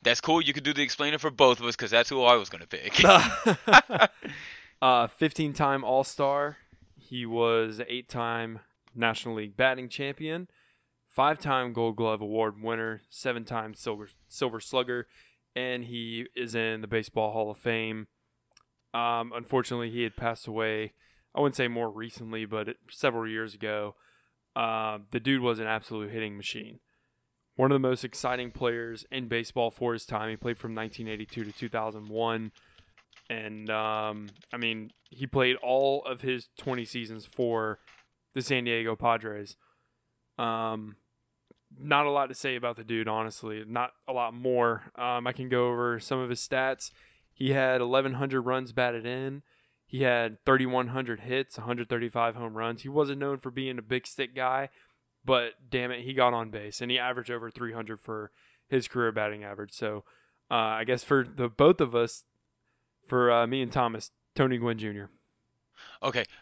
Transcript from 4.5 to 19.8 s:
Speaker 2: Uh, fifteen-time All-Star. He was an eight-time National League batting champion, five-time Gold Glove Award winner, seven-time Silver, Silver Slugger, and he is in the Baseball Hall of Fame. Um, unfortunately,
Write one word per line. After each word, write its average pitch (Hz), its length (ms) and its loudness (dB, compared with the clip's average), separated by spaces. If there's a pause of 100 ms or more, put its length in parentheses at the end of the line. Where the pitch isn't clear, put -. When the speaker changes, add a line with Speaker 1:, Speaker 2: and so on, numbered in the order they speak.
Speaker 2:
Uh, 123 260 8
fifteen-time 143 760 0
All-Star. 139 720 0 (420)
He 123 280 -8
was 113 540 2
an 120 100 -6
eight-time 117 720 -6 (340)
National 113 400 -2
League 104 220 -8
batting 127 320 2
champion, 156 580 -8 (600)
five-time 135 640 2
Gold 113 240 0
Glove 110 240 0
Award 107 400 0
winner, 113 480 -4
seven-time 113 640 -6
Silver, 107 340 -8 (220)
Silver 113 320 -2
Slugger, 123 440 -2 (480)
and 123 300 -4
he 117 500 -8
is 120 220 -6
in 113 240 0
the 110 80 -10
Baseball 107 460 -2
Hall 107 180 -2
of 104 60 -14
Fame. 110 500 -4 (840)
Um, 117 420 0
unfortunately, 120 560 -2